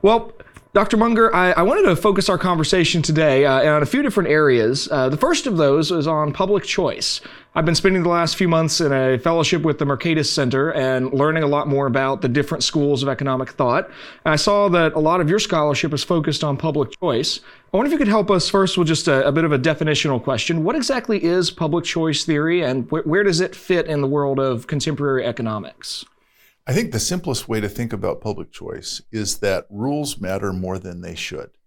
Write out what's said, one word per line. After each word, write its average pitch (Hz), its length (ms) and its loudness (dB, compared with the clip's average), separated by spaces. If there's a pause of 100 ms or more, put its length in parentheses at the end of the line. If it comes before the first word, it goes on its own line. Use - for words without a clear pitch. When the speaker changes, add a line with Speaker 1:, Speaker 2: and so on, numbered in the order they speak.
Speaker 1:
well, 220 320 2 (400)
Doctor 202 240 2
Munger, 226 380 4
I, 180 180 4
I 170 100 2
wanted 294 200 4
to 220 120 4
focus 196 340 0
our 185 100 2
conversation 170 640 0
today, 151 420 4
uh, 143 300 4
on 151 80 4
a 143 40 0
few 277 160 0
different 208 280 0
areas. 135 600 2
Uh, 131 200 0
the 147 60 -2
first 294 300 0
of 202 120 0
those 151 320 2
is 160 160 0
on 151 260 -2
public 190 320 -2
choice. - 560 -4 (340)
I've 165 100 0
been 165 100 2
spending 185 280 2
the 165 60 2
last 170 280 0
few 190 100 0
months 160 340 2
in 151 120 2
a 131 260 2
fellowship 165 440 0
with 156 160 0
the 156 60 -2
Mercatus 147 420 0
Center 135 460 0
and 131 400 0
learning 156 300 0
a 151 40 0
lot 143 200 0
more 139 200 0
about 135 340 0
the 135 80 0
different 143 340 -2
schools 143 400 0
of 139 60 -2
economic 131 420 -4
thought. 135 360 0 (380)
And 156 80 2
I 156 40 2
saw 202 320 2
that 170 240 4
a 160 80 -2
lot 165 200 2
of 151 80 0
your 202 120 2
scholarship 147 520 0
is 143 120 -4
focused 160 400 -2
on 143 120 -2
public 147 340 -2 (100)
choice. 147 400 -2 (320)
I - 40 0
wonder 254 120 2
if 277 40 0
you 311 60 0
could 277 80 2
help 208 240 2
us 185 180 2
first 190 280 2
with 175 100 2
just 160 220 0
a, 135 180 4
a 139 60 2
bit 160 120 2
of 156 80 2
a 143 60 2
definitional 147 640 0
question. 147 400 -2
What 214 140 0
exactly 240 480 -2
is 175 260 2
public 170 340 -2
choice 160 400 -2
theory, 165 380 0
and 127 260 -2
wh-, 160 180 -4
where 180 180 2
does 175 160 2
it - 160 -4
fit 175 300 0
in 147 160 -2
the 135 60 0
world 139 300 0
of 131 280 -2
contemporary 143 580 -2
economics? 110 800 -8 (600)
Speaker 2:
I 123 100 -2
think 220 180 0
the 110 80 -2
simplest - 480 -4
way 110 120 0
to 104 80 -2
think 113 260 -6
about 95 260 -4
public - 320 -8
choice - 480 -12 (100)
is 107 280 -4
that 98 320 -2
rules 139 500 -6
matter 95 320 -4
more 92 260 -6
than 90 220 -12
they 85 140 -12
should. - 380 -12 (140)